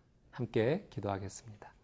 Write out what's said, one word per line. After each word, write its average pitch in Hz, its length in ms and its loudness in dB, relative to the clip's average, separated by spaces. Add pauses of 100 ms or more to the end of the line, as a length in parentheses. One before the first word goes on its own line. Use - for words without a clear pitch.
(320)
함께 123 580 2
기도하겠습니다. 101 840 -6 (100)